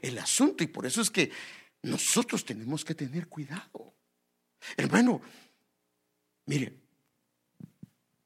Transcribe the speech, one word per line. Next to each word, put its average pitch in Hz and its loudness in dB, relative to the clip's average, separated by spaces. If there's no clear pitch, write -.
el 123 -6
asunto - 2
y 143 2
por - -8
eso - 0
es 208 2
que 160 2
nosotros - 2
tenemos 117 -4
que 160 -6
tener 151 -6
cuidado. - -12
Hermano, 220 4
mire, 135 -2